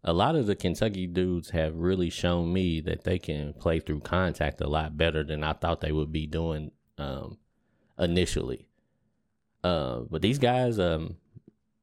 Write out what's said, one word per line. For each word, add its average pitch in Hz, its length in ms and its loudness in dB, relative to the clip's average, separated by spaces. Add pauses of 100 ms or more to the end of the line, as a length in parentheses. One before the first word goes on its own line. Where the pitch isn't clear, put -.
a 85 100 2
lot 110 220 4
of 135 120 2
the 101 100 2
Kentucky 92 500 0
dudes 90 440 0
have 80 260 0
really 90 320 2
shown 87 420 0
me 90 300 2
that 82 240 -4
they 90 140 0
can 73 340 -4
play 82 260 0
through 76 220 -4
contact 82 640 -2
a 73 40 -2
lot 78 300 -2
better 78 260 2
than 76 220 -4
I 78 80 -2
thought 85 300 -2
they 78 100 -2
would 78 200 -2
be 78 140 -2
doing, 78 440 -4 (260)
um, 135 400 -8 (640)
initially. 85 680 0 (960)
Uh, 71 380 0 (100)
but 80 120 -2
these 135 160 4
guys, 123 400 4
um, 85 380 0 (680)